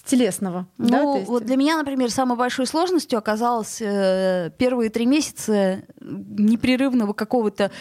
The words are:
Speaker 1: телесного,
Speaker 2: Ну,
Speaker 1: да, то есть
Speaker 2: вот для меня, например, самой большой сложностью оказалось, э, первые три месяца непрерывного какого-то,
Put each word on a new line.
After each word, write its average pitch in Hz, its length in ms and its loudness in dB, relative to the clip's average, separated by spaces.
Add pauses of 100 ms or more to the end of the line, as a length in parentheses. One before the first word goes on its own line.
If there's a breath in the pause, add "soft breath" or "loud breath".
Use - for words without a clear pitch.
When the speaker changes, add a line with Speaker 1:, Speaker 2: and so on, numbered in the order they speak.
Speaker 1:
телесного, 185 640 0 (120)
Speaker 2:
Ну, 233 100 0
Speaker 1:
да, 254 140 4
то 277 160 2
есть 190 100 -4
Speaker 2:
вот 240 160 -2
для 254 120 0
меня, 294 200 2
например, 277 340 -2
самой 247 280 0
большой 247 280 0
сложностью 320 520 0
оказалось, 220 640 -2
э, 190 760 0
первые 247 320 0
три 220 160 -2
месяца 208 800 0 (180)
непрерывного 214 1120 0
какого-то, 208 580 0 (100)